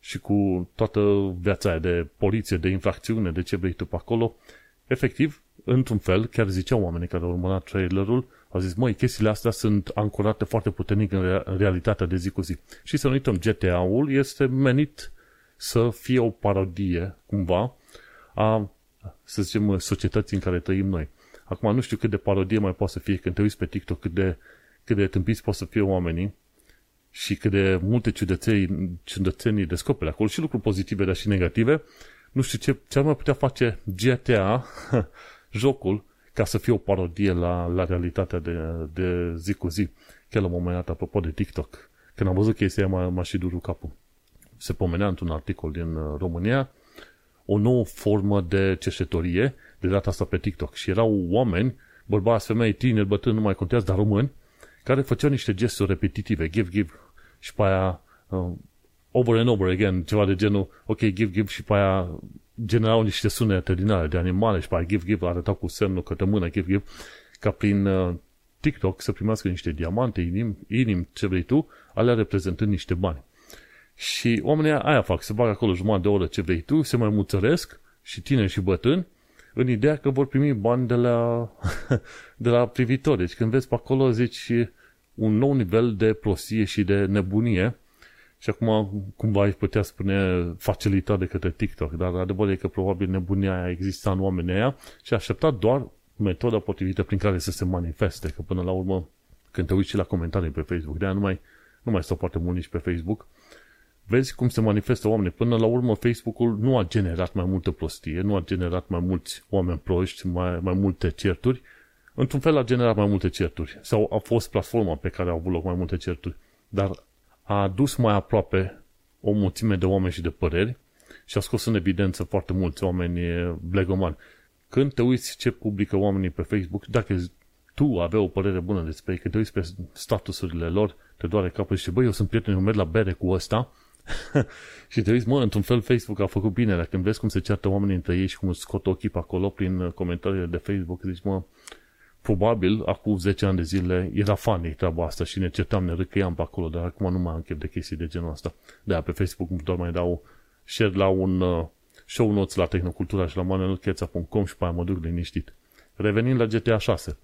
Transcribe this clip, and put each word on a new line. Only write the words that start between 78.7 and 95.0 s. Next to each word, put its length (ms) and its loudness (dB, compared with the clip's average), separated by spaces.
în 140 2
ideea 280 2
că 140 0
vor 160 2
primi 260 2
bani 340 2
de 80 0
la, 560 2
<laughs> 500 -4
de 120 -2
la 180 4
privitori. 520 0
Deci 160 -2
când 160 0
vezi 180 0
pe 60 0
acolo, 360 2
zici, 400 -2
un 240 2
nou 140 4
nivel 440 2
de 160 4
prostie 520 0
și 200 0
de 200 2
nebunie. 720 2
Și 120 -4
acum, 400 0
cumva, 260 2
ai 80 4
putea 320 0
spune 640 0
facilitat 600 0
de 80 -2
către 240 -2
TikTok, 420 -4
dar 220 -2
adevărul 380 0
e 40 0
că 120 -4
probabil 400 -2
nebunia 540 0
aia 80 -2
exista 400 -4
în 100 0
oamenii 340 0
aia 220 0